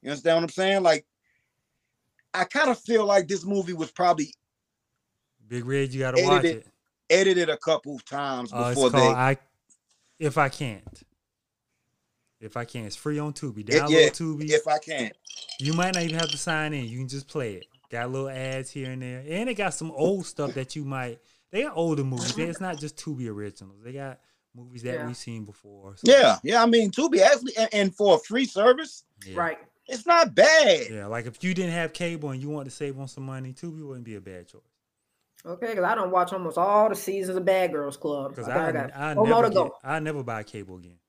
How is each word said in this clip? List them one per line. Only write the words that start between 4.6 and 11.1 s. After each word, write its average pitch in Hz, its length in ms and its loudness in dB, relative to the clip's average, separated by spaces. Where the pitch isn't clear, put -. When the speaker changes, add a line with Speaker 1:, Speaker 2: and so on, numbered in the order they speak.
Speaker 2:
Big 120 180 -8
Red, 135 280 -2
you 131 80 -6
gotta 127 220 2
watch 143 220 4
Speaker 1:
edited, 165 160 0
Speaker 2:
it. - 60 -20
Speaker 1:
edited 180 400 4
a 147 80 -2
couple 147 420 -2
times 131 540 -6
Speaker 2:
Uh, 120 180 -2
it's 123 80 0
Speaker 1:
before 127 120 6
Speaker 2:
called 131 240 6
Speaker 1:
they - 40 -2
Speaker 2:
I, 135 180 2
If 147 180 -2
I 143 120 2
Can't. - 540 -10